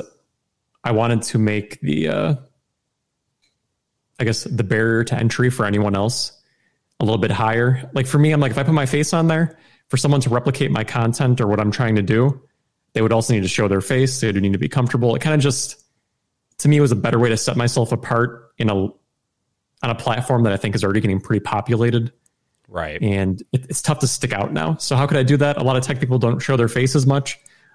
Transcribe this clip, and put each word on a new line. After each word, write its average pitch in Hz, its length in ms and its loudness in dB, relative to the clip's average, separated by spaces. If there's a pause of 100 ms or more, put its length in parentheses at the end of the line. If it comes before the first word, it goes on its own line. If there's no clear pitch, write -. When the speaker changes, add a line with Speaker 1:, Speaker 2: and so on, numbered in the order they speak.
(840)
Speaker 1:
I 120 80 -2
wanted 113 320 2
to - 160 -4
make 107 420 -2
the, 147 260 -2
uh, 135 280 0 (1800)
I - 40 -2
guess, 110 220 -2
the 117 180 -2
barrier 113 400 2
to 117 120 -2
entry 117 340 0
for 123 160 -2
anyone 104 300 0
else 104 360 -2 (680)
a - 60 -2
little 110 140 2
bit 113 120 0
higher. 117 640 0
Like, 131 140 -2
for 151 120 0
me, 151 120 4
I'm 151 80 2
like, 135 120 2
if 110 60 -4
I 139 60 0
put 160 100 2
my 147 120 2
face 147 280 0
on 165 140 2
there, 160 320 0 (300)
for 135 80 0
someone 143 240 2
to 123 80 -2
replicate 127 420 0
my 113 120 0
content 123 580 0
or 107 60 2
what 104 120 2
I'm 104 120 0
trying 113 240 0
to 104 60 2
do, 117 400 2 (520)
they 110 80 0
would 110 100 4
also 113 220 2
need 107 100 2
to 92 40 -2
show 104 200 0
their 98 140 2
face. 131 400 0
They 113 100 0
would 98 100 0
need 98 120 2
to 95 60 -2
be 73 100 -2
comfortable. 123 460 0
It 131 60 -4
kinda 156 160 0
just, - 460 -2 (760)
to - 100 0
me, 147 100 6
was 143 120 4
a 123 40 4
better 117 240 0
way 120 100 4
to 113 80 0
set - 200 -2
myself 120 340 0
apart 120 680 -2
in 110 120 -2
a, 101 60 0
on 98 180 -2 (880)
a 117 120 -2
platform 120 480 0
that 104 100 2
I 95 40 -2
think 101 160 -4
is 101 100 -2
already 101 180 0
getting 98 180 0
pretty 101 240 -2
populated. 117 680 0 (560)
Speaker 2:
Right. 82 360 -8
Speaker 1:
And 98 380 0 (100)
it, 131 180 -2
it's - 120 -6
tough 151 180 -2
to 135 80 0
stick - 260 -4
out 101 200 -4
now. 156 240 -2
So - 180 -4
how 135 100 2
could 147 120 0
I 135 60 2
do 139 140 4
that? 143 200 0
A 139 60 -2
lot 131 120 2
of 127 80 0
tech 131 160 -4
people 127 180 0
don't 120 220 0
show 135 180 0
their 117 120 2
face 131 260 0
as 135 100 2
much. 139 320 0 (380)